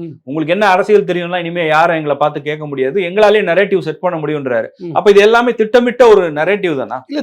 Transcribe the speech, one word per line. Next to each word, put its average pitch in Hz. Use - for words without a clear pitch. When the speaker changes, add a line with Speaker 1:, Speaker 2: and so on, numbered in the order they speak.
Speaker 1:
ம். 170
Speaker 2:
உங்களுக்கு 156
என்ன 208
அரசியல் 196
தெரியும்னா 175
இனிமே 170
யாரும் 160
எங்களை 147
பார்த்து 147
கேட்க 151
முடியாது, 135
எங்களாலேயே 208
நரேட்டிவ் 180
செட் 156
பண்ண 175
முடியுன்றாரு. 135
Speaker 1:
ம். 170
Speaker 2:
அப்ப 196
இது 196
எல்லாமே 233
திட்டமிட்ட 240
ஒரு 190
நரேட்டிவ் 180
தானா? 113
Speaker 1:
இல்ல, 285